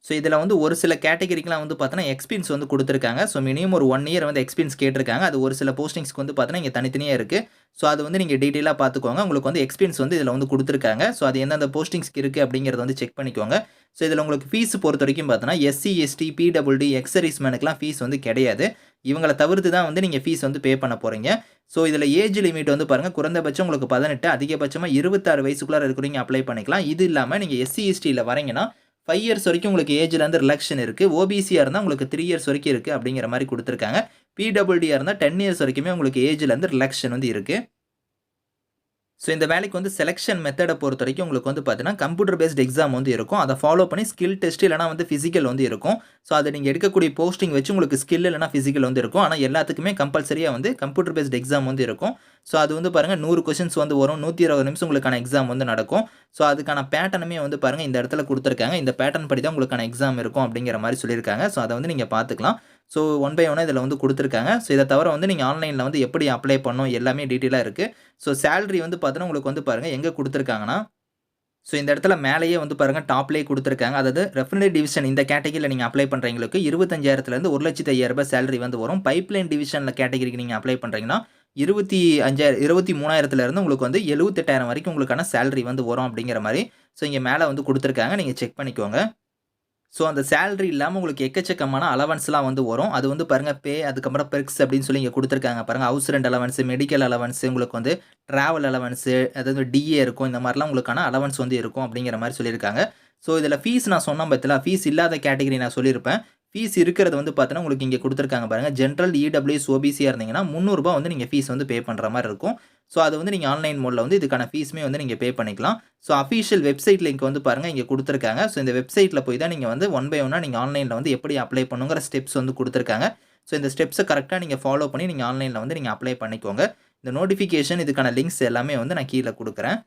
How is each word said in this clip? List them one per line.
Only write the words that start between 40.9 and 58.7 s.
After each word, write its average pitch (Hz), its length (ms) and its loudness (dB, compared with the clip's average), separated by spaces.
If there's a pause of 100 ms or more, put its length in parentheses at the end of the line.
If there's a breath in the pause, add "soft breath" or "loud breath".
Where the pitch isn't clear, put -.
வரைக்கும் 139 220 -2
உங்களுக்கு 143 240 -2
வந்து 147 160 -4
பார்த்தீங்கன்னா 135 360 -2
கம்ப்யூட்டர் 180 380 4
பேஸ்டு 151 240 4
எக்ஸாம் 135 320 2
வந்து 135 180 0
இருக்கும். 113 300 0
அதை 135 180 2
ஃபாலோ 165 300 6
பண்ணி 214 180 -2
ஸ்கில் 185 320 -2
டெஸ்ட் 165 240 0
இல்லைனா 165 260 2
வந்து 165 160 -4
ஃபிசிக்கல் 156 420 2
வந்து 131 180 0
இருக்கும். 113 280 0 (320 loud breath)
So, - 100 0
அதை 147 180 2
நீங்க 139 160 0
எடுக்கக்கூடிய 175 460 2
போஸ்டிங் 175 380 0
வச்சு 139 180 2
உங்களுக்கு 147 280 2
ஸ்கில் 175 260 2
இல்லைனா 160 240 -2
ஃபிசிக்கல் 139 360 2
வந்து 131 140 2
இருக்கும். 180 220 2
ஆனா 156 140 0 (100)
எல்லாத்துக்குமே 160 540 0
கம்பல்சரியா 147 540 0
வந்து 185 160 -2 (100)
கம்ப்யூட்டர் 160 360 -2
பேஸ்டு 131 220 -2
எக்ஸாம் 135 300 0
வந்து 135 180 0
இருக்கும். 190 260 -4 (320 loud breath)
So, - 160 -2
அது 147 160 2
வந்து 175 180 -2
பாருங்க 165 280 4
நூறு 170 240 2
கொஸ்டின்ஸ் 160 340 0
வந்து 147 200 0
வரும். 147 220 2
நூத்தி 170 220 2
இருபது 139 240 4
நிமிஷம் 165 180 -4
உங்களுக்கான 131 340 2
எக்ஸாம் 127 300 0
வந்து 131 200 -2
நடக்கும். 156 340 0 (320 loud breath)
So, 156 140 4
அதுக்கான 143 420 -2
பேட்டர்னுமே 170 520 -2
வந்து 143 200 -4
பாருங்க 147 220 0
இந்த 127 140 0
இடத்துல 147 280 -4
கொடுத்திருக்காங்க. 127 520 0